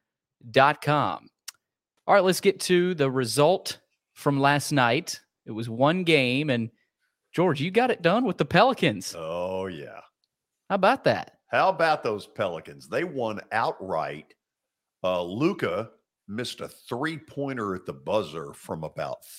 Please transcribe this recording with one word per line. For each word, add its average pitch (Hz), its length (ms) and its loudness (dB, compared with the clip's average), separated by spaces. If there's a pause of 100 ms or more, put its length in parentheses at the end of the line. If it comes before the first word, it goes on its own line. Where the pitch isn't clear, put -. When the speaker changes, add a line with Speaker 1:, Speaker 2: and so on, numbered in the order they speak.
(500)
Speaker 1:
dot 139 300 4
com. 127 480 -2 (760)
All 185 80 6
right, 196 100 6
let's 180 160 2
get 196 200 2
to 180 340 2
the 139 160 0
result 131 680 2 (340)
from 143 260 0
last 139 340 2
night. 127 480 0 (260)
It 117 60 -12
was 113 180 -8
one 151 340 2
game, 143 460 2
and 117 200 0 (600)
George, 165 300 2
you 180 80 -2
got 233 200 2
it - 120 -4
done 208 240 2
with 180 100 -2
the 165 80 0
Pelicans. 170 760 2
Speaker 2:
Oh, 90 500 -4
yeah. 73 320 -12 (680)
Speaker 1:
How 190 60 -2
about 208 300 2
that? - 340 -2 (120)
Speaker 2:
How 156 200 4
about 160 320 2
those 107 240 -4
Pelicans? 80 640 -8
They 127 160 -2
won 120 360 -6 (120)
outright. 95 840 -4 (680)
Uh, 92 200 0
Luka 113 680 -4 (380)
missed 117 320 -8
a - 80 -10
three-pointer 135 1080 -8
at - 120 -12
the 82 80 -10
buzzer 78 580 -4
from 80 320 -10
about 73 400 -10 (140)